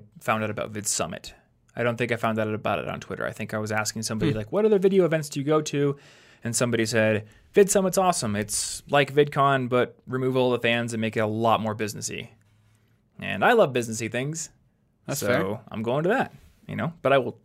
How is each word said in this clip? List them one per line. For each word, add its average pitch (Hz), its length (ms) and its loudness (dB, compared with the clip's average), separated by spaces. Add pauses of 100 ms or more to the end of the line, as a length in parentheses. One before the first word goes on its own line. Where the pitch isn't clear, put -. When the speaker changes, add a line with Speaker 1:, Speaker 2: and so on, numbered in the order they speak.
(220)
Speaker 1:
found 110 200 -2
out 107 60 -2
about 104 240 -6
VidSummit. - 600 -6 (440)
I 120 60 -4
don't 120 160 0
think 120 140 0
I 113 40 -2
found 113 220 -2
out 107 100 0
about 107 300 -2
it 64 100 -6
on 95 100 -6
Twitter. - 280 -8
I 120 60 -6
think 113 200 -10
I 110 60 -4
was 107 120 -4
asking 107 340 -4
somebody, 110 280 0
Speaker 2:
Hmm. 107 60 -2
Speaker 1:
like, 107 140 -10
"What 202 120 2
other 214 140 6
video 190 260 4
events 156 240 0
do - 120 -8
you 135 40 -2
go 156 160 2
to?" 143 360 0 (480)
And 117 120 -4
somebody 117 300 2
said, 110 400 2 (280)
"VidSummit's 190 440 4
awesome. 170 380 0
It's - 520 -6
like 139 240 2
VidCon, 139 560 2
but 123 380 0
remove 127 300 -2
all 127 160 4
the 117 80 2
fans 120 340 0
and 110 60 -4
make 110 160 -2
it 113 40 0
a 110 60 2
lot 110 340 2
more 107 140 -4
businessy." 107 540 -8 (920)
And 98 240 -4
I 214 80 6
love 196 200 4
businessy 117 380 -4
things. 139 400 -6 (560)
Speaker 2:
That's 139 140 -6
Speaker 1:
so 107 60 -2
Speaker 2:
fair. 104 420 -2
Speaker 1:
I'm 110 140 -8
going 135 220 -2
to 175 60 2
that, 247 240 -2 (320)
you 101 100 -8
know, 123 160 -4 (100)
but 135 100 4
I 139 60 6
will 123 260 -4